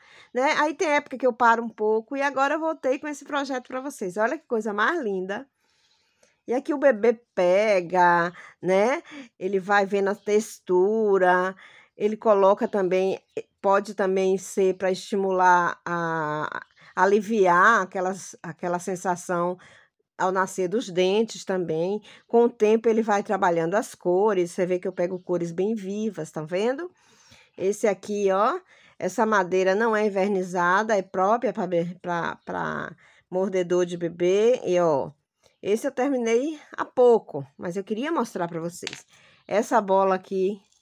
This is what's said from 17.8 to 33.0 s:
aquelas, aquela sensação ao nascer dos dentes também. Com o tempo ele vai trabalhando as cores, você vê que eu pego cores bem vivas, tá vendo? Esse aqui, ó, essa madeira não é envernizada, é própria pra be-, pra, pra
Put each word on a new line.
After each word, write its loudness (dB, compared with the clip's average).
aquelas, -8
aquela -6
sensação -4
ao 0
nascer -2
dos -4
dentes 0
também. -4
Com 4
o 2
tempo 2
ele 2
vai 0
trabalhando 0
as -2
cores, 0
você -2
vê -2
que -8
eu -4
pego -4
cores -4
bem -2
vivas, -8
tá -8
vendo? -4
Esse -2
aqui, -2
ó, 2
essa -4
madeira 2
não 0
é 0
envernizada, 0
é 0
própria 0
pra -4
be-, -2
pra, -6
pra -8